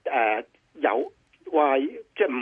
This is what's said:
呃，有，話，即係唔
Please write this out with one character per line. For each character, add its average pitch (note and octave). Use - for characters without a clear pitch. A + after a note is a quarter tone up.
呃， A2+
有， -
話， D3
即 G#3
係 F3+
唔 B2